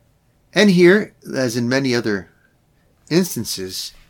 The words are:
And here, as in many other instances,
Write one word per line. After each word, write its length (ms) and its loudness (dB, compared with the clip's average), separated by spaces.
And 180 4
here, 420 4
as 220 -2
in 120 -2
many 240 0
other 360 -4
instances, 840 -6